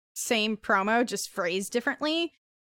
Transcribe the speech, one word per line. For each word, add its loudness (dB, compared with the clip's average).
same 0
promo, 2
just -6
phrased -2
differently, -2